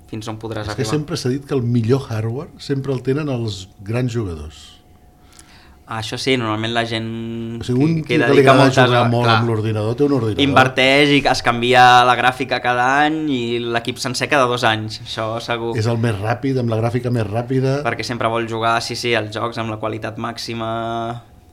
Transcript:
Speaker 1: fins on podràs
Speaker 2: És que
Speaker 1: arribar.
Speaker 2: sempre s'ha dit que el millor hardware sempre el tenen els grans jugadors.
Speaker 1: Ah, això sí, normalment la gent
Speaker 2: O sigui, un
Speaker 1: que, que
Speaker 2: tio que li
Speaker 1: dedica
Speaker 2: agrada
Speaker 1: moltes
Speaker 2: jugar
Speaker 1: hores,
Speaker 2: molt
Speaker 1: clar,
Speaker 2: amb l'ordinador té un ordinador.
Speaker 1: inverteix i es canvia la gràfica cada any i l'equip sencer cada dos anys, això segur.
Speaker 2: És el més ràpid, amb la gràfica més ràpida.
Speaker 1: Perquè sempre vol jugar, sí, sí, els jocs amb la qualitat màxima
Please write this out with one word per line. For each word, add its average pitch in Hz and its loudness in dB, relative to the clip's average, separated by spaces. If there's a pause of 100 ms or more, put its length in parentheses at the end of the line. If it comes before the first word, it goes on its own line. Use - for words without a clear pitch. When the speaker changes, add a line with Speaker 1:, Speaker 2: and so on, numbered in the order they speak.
Speaker 1:
fins 110 -10
on 107 -10
podràs 107 -8
Speaker 2:
És 107 -6
que 131 -4
Speaker 1:
arribar. 110 -2
Speaker 2:
sempre 151 -4
s'ha 131 -4
dit 139 -2
que 151 -4
el 127 0
millor 120 2
hardware 113 -6
sempre 135 -4
el 127 -4
tenen 139 -2
els 110 -6 (120)
grans 117 -4
jugadors. 82 -8 (1160)
Speaker 1:
Ah, 113 -8
això 110 -6
sí, 131 0
normalment 113 -2
la 117 0
gent 113 -6
Speaker 2:
O - -10
sigui, 123 0
un 165 2
Speaker 1:
que, - -2
que - 2
Speaker 2:
tio 120 4
que 123 4
li 139 6
Speaker 1:
dedica 135 8
Speaker 2:
agrada 131 6
Speaker 1:
moltes 131 4 (100)
Speaker 2:
jugar 120 4
Speaker 1:
hores, 120 2
Speaker 2:
molt 120 2
Speaker 1:
clar, 113 4
Speaker 2:
amb 117 0
l'ordinador 107 -2
té 143 2
un 143 2
ordinador. 113 0
Speaker 1:
inverteix 135 4
i 139 6 (100)
es 127 0
canvia 123 4 (240)
la 123 4
gràfica 123 0
cada 123 0 (180)
any 156 0 (100)
i 120 -2
l'equip 120 -4
sencer - -4
cada 135 4
dos 120 0
anys, 110 -2
això 113 -6
segur. 117 -4
Speaker 2:
És 113 0
el 117 0
més 113 0
ràpid, 120 -2
amb 120 -2
la 110 0
gràfica 120 -2
més 117 0
ràpida. 131 -2
Speaker 1:
Perquè 113 -4
sempre 113 -4
vol 113 -2
jugar, 113 0
sí, 120 -8
sí, 120 -2
els 107 -2
jocs 117 -6
amb 113 -4
la 110 -6
qualitat 110 -8
màxima 113 -6 (280)